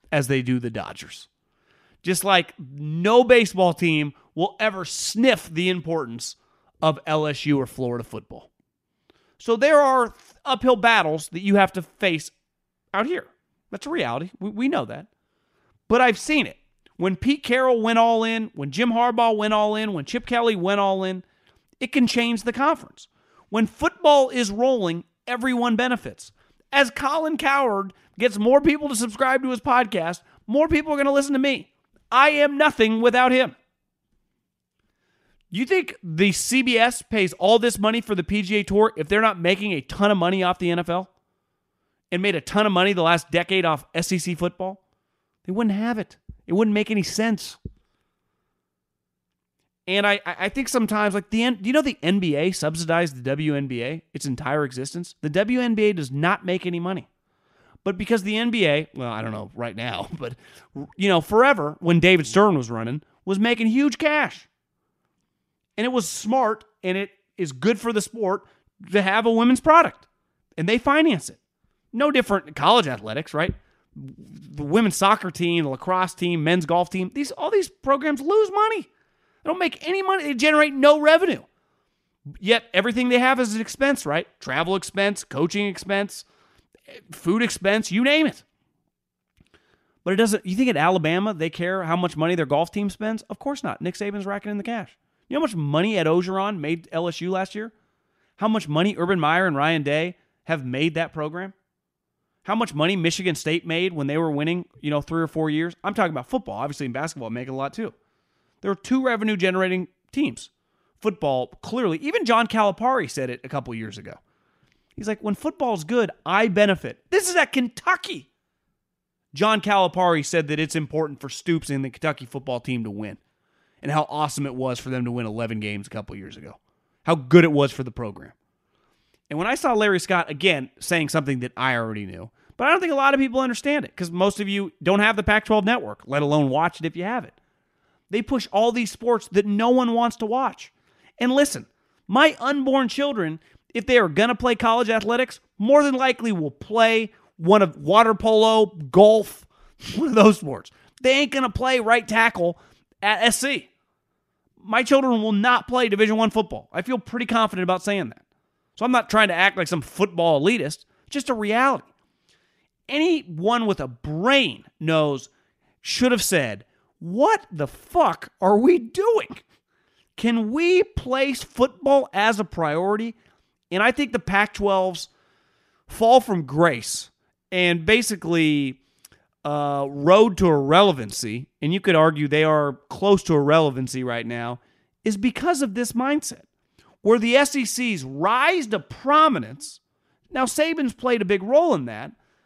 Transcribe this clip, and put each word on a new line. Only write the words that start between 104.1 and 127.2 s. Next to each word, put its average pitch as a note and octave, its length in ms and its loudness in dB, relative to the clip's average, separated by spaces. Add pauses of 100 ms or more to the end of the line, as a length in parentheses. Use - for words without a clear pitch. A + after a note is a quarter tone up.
were E3 120 0
winning, D#3+ 360 -2 (160)
you D3 80 -6
know, D3 120 -2
three E3 200 -4
or D#3+ 60 -2
four D#3 220 -4
years? D#3+ 320 -4
I'm F#3+ 120 -6
talking F#3 180 -2
about C3 180 -10
football. G3 260 -6
Obviously, C#3+ 300 -8
in B2 60 -6
basketball, C3+ 380 -10
making B2 240 -10
a C3 40 -8
lot, C#3 160 -8
too. A3 200 -10 (680)
There G3 100 -6
are G3 60 0
two C4 260 -2
revenue-generating F#3+ 840 0 (240)
teams. - 380 -6 (520)
Football, C#3 460 -2 (140)
clearly. G#3+ 380 -2
Even E4+ 260 -2
John A#3 220 2
Calipari G#3+ 640 -2
said C3 200 -6
it B2 160 -10
a C3 40 -14
couple B2+ 240 -8
years A2 240 -12
ago. - 180 -18 (800)
He's G#3 140 -10
like, G#3+ 140 -6
"When G#3 140 -2
football's A#3+ 500 -4
good, A3 260 0 (140)
I G3+ 240 0
benefit." F#3+ 500 0 (120)
This F4+ 180 2
is F4+ 80 0
at D4+ 160 0
Kentucky. C4+ 760 -4 (1040)
John G#3 280 0
Calipari F3+ 640 2
said D#3+ 240 -2
that D3+ 100 -2
it's D#3 160 -4
important D3+ 460 -6
for C#3 80 -12
Stoops - 400 -4
and C#3 140 -2
the C3+ 60 -6
Kentucky C#3 360 -8
football B2 340 -8
team A#2+ 240 -6
to A2 80 -8
win G2+ 260 -12 (640)
and C#3 100 -6
how D3+ 180 0
awesome D3 360 -4
it C3 100 -10
was B2+ 240 -6
for C3+ 100 -14
them B2+ 160 -4
to A#2+ 60 -6
win A#2+ 140 -6
eleven A2 360 -8
games G#2 260 -8
a - 20 -20
couple G#2 260 -14
years - 200 -18
ago. D2 240 -20 (440)
How E3 120 0
good D3+ 300 6